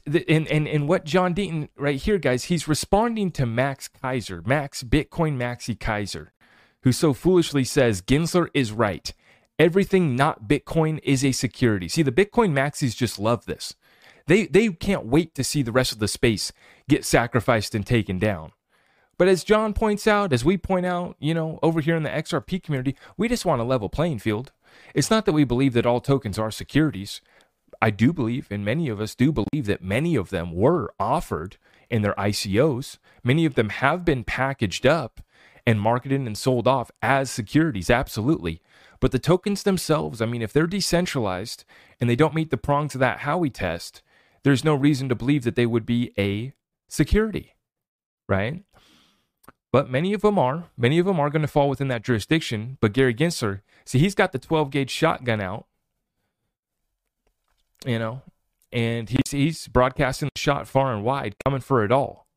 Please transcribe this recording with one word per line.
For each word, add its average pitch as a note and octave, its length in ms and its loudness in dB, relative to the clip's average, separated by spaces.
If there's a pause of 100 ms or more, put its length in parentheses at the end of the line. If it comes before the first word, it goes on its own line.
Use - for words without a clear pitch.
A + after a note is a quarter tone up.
the, D3 240 -2
and, D#3 200 2
and, D3+ 180 0
and D3 220 -2
what F#3 160 0
John F3+ 280 2
Deaton D#3+ 440 -4
right C#3+ 180 -2
here, G3+ 220 -2
guys, B2+ 280 0
he's E3+ 220 -2
responding G3+ 640 0
to C3+ 140 -2
Max B2+ 420 -2 (160)
Keiser, G#2 420 -4
Max, C#3 380 -2
Bitcoin C#3+ 540 0
Maxi B2 400 -6
Keiser, G2+ 540 -6 (500)
who B2+ 100 4
so D3 220 2
foolishly D#3+ 500 2
says, A#2 380 2
"Gensler E3 520 0
is A#2+ 200 0
right. G#2 400 -2 (440)
Everything F3 600 4
not C3+ 320 -2
Bitcoin D#3 520 0
is C3+ 220 0
a C#3 80 2
security." G#2+ 560 0
See, D#3 140 0
the C3+ 100 2
Bitcoin G3+ 400 2
Maxis C3+ 420 -2
just - 240 -4
love A2 280 -2
this. - 280 -10 (540)
They, F3+ 200 4
they G3+ 200 4
can't F#3+ 380 -2
wait C#3+ 300 2
to C3 100 -4
see - 160 -2
the A#2 100 -2
rest B2+ 220 2
of A2+ 60 -14
the G#2+ 100 0
space - 420 0 (380)
get - 160 2
sacrificed A#2+ 680 2
and G#2 140 -4
taken G2+ 320 0
down. F2+ 320 -2 (640)
But F3+ 120 6
as F#3 160 2
John G#3+ 280 2
points G#3 340 0
out, G3+ 260 2
as A#2 100 0
we F#3 140 4
point F3+ 280 -2
out, F3+ 340 -4
you D3+ 140 -2
know, D#3+ 300 -4
over E3 160 2
here D#3+ 160 0
in D#3+ 80 -2
the C3+ 100 -4
X D#3 200 -4
R D3 80 -2
P - 180 -6
community, C#3 380 -4 (180)
we A3 140 -2
just A#3+ 160 -2
want C#3+ 160 2
a - 20 -2
level A#2+ 240 0
playing C#3 320 -2
field. A2 320 -2 (420)
It's - 160 0
not A3 140 2
that G3 80 2
we D3+ 140 4
believe B2+ 260 2
that A#2 140 2
all A#2+ 160 2
tokens C3 360 0
are A2 140 -2
securities. A2+ 720 -2 (600)
I A2 80 4
do A2 240 4
believe, B2 360 -4
and G2+ 140 -6
many C#3+ 240 -2
of G#2 140 -4
us G#2+ 120 -6
do D3 200 4
believe, B2 320 -2
that G2+ 180 -2
many C3+ 320 0
of F#2+ 140 -2
them F2 240 -4
were B2+ 460 2
offered G#2 580 -4 (320)
in A2+ 120 0
their G#2 160 0
I G2+ 140 0
C G2+ 280 -2
Os. C#3 380 0 (260)
Many D3+ 220 2
of D3 100 -2
them A2 140 2
have E3 360 -2
been C3+ 180 0
packaged B2+ 640 -4
up C#3 340 2 (480)
and A2 140 2
marketed C3 400 0
and G#2+ 160 -8
sold B2 300 0
off B2+ 240 0 (100)
as C3+ 280 0
securities, A#2+ 600 0
absolutely. A#2 720 -2 (380)
But B2+ 120 2
the B2+ 80 0
tokens F#3 440 0
themselves, D#3 580 -2
I A2+ 40 2
mean, A#2+ 160 -4
if A2 120 -6
they're D#3 120 2
decentralized D#3 1000 -2 (340)
and A#2+ 100 2
they A#2+ 60 4
don't D3 180 2
meet D#3+ 180 -2
the C3 60 -2
prongs C#3+ 380 -2
of C3 40 -6
that B2 200 0
Howey D3+ 340 -2
test, - 480 -6 (420)
there's C#3 200 4
no D3+ 120 4
reason C#3 340 0
to B2 60 0
believe B2+ 280 0
that A#2 120 -2
they A#2+ 100 2
would A2+ 200 0
be A#2+ 320 -2
a G2+ 360 -2 (340)
security, - 680 0 (760)
right? A2 340 -2 (1080)
But B2+ 160 2
many D#3+ 240 0
of G3+ 80 -4
them G#3 160 2
are. D3 280 0 (120)
Many B2+ 220 4
of F3 60 2
them F#3 140 0
are C#3+ 120 0
gonna D3+ 160 0
fall C#3+ 200 2
within C#3 220 -2
that A#2 140 -4
jurisdiction. B2 760 -2
But G#2 140 2
Gary C3 200 4
Gensler, A2 480 -2 (220)
see, - 160 0
he's G3 160 2
got F#3+ 160 2
the B2+ 80 -6
twelve D#3 300 -2
gauge C3+ 220 -4
shotgun B2 500 0
out, F#2+ 240 -8 (2250)
you A#2 140 -2
know, A2+ 220 -8 (500)
and A#2 380 -4
he's, B2+ 220 0
he's C#3+ 360 -2
broadcasting C3 640 0
the - 60 -10
shot C#3+ 280 -2
far C3+ 260 0
and G2+ 100 -4
wide, A#2+ 400 -4
coming C3+ 160 -2
for B2 240 2
it G2+ 80 0
all, B2+ 460 0